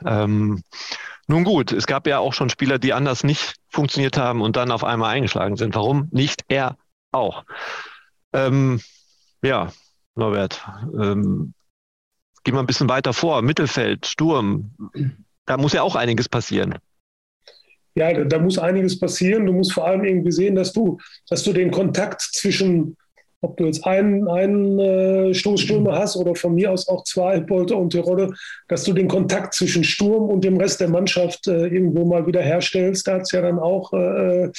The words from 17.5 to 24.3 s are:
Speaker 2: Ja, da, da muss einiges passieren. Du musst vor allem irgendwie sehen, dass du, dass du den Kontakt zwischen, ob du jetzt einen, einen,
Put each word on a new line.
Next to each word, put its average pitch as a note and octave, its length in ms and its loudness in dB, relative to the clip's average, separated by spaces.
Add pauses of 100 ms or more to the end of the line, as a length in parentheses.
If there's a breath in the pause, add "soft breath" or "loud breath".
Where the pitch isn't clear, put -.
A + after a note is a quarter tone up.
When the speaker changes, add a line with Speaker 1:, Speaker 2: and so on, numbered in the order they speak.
Speaker 2:
Ja, D#3+ 200 0
da, D3+ 100 0
da D3+ 140 0
muss F#3 200 2
einiges F#3 400 0
passieren. F#3+ 460 0
Du F#3+ 80 2
musst F#3 220 0
vor E3 120 0
allem F#3+ 180 2
irgendwie F3+ 280 2
sehen, F#3+ 220 2
dass F#3 180 0
du, F#3+ 240 0 (320 loud breath)
dass E3+ 140 -2
du G#3 100 0
den F3+ 180 2
Kontakt F#3 520 -2
zwischen, F3 720 0 (440 soft breath)
ob F3 160 -6
du E3 100 0
jetzt D#3 200 -4
einen, G3 420 2
einen, G3 520 2